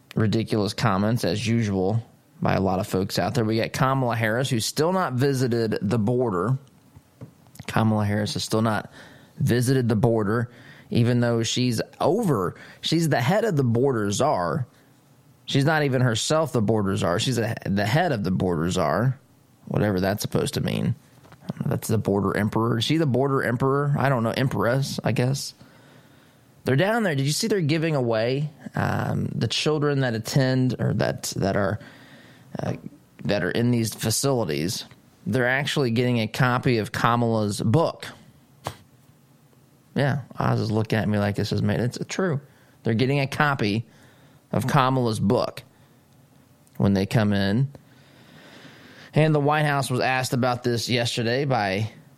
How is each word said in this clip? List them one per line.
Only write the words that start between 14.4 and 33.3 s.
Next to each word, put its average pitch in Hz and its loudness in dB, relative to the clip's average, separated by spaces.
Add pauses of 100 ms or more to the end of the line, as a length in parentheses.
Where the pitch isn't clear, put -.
She's 135 2
not 156 2
even 131 0
herself 135 0
the 120 0
border 101 0
czar. 90 0
She's 127 -2
a, 113 -2 (100)
the 98 0
head 156 2
of 107 -2
the 92 0
border 90 0
czar, 90 0 (480)
whatever 101 0
that's 95 0
supposed - -2
to - -2
mean. 55 -2 (720)
That's 113 -2
the 110 0
border 98 0
emperor. 110 0
Is 110 -2
she 151 0
the 160 2
border 135 2
emperor? 135 0
I 127 2
don't 127 2
know. 113 0
Empress, 131 0
I 117 0
guess. 127 -2 (1120)
They're 127 2
down 214 2
there. 180 0
Did 135 0
you 147 0
see 220 -2
they're 208 0
giving 160 0
away, 127 0 (240)
um, 101 -2
the 113 -2
children 147 0
that 123 0
attend 131 0
or 117 0
that, 64 -2 (120)
that 98 0
are, 101 0 (800)
uh, - -6 (500)
that 101 0